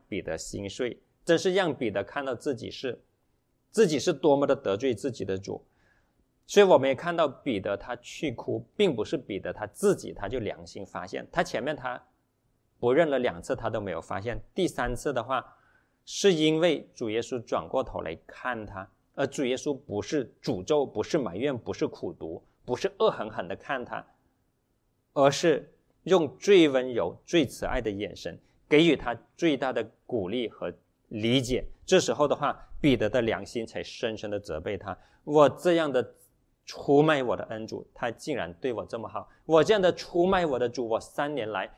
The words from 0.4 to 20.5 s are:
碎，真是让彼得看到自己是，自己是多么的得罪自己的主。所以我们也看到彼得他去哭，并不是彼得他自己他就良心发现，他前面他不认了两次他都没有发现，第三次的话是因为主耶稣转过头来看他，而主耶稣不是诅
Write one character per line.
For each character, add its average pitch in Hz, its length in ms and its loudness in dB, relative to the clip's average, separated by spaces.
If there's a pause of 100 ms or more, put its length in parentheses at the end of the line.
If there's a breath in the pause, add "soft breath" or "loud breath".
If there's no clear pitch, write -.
碎， 123 280 -6 (280)
真 165 120 6
是 180 160 0
让 180 200 0
彼 120 180 -2
得 98 100 -2
看 139 220 -6
到 135 100 -4
自 135 220 -4
己 117 160 -12
是， 123 260 -8 (720)
自 220 160 4
己 151 140 0
是 180 140 0
多 143 240 4
么 139 100 2
的 135 80 4
得 98 220 -2
罪 127 180 0
自 135 160 -6
己 107 140 -10
的 95 120 -4
主。 101 240 -10 (840)
所 - 180 8
以 - 20 12
我 175 120 10
们 131 100 4
也 135 80 2
看 175 180 -6
到 165 140 2
彼 123 320 -4
得 101 160 -2
他 120 220 -10
去 - 340 -8
哭， 117 340 -8 (120)
并 185 180 2
不 107 80 -4
是 123 140 -4
彼 101 200 -8
得 90 140 -6
他 104 160 -8
自 196 260 0
己 101 200 -6
他 101 160 -8
就 123 100 -4
良 87 260 -6
心 98 200 -14
发 90 200 -10
现， 127 240 -10
他 175 140 -2
前 131 180 -4
面 147 140 -4
他 127 260 -10 (800)
不 120 140 2
认 160 160 4
了 135 100 0
两 95 220 -2
次 139 120 -4
他 117 160 -4
都 110 120 -4
没 98 100 -6
有 80 100 -6
发 95 200 -8
现， 110 200 -6 (140)
第 190 100 2
三 123 300 -2
次 147 160 -4
的 120 100 -2
话 123 320 -4 (560 soft breath)
是 202 240 4
因 156 280 4
为 165 340 2
主 117 140 -4
耶 110 120 0
稣 127 220 -8
转 92 240 -4
过 131 160 -2
头 - 160 -8
来 85 260 -8
看 117 400 -8
他， 98 240 -14 (240)
而 139 140 -2
主 143 160 -4
耶 127 140 0
稣 135 200 -4
不 104 240 -6
是 127 400 -4
诅 95 220 -4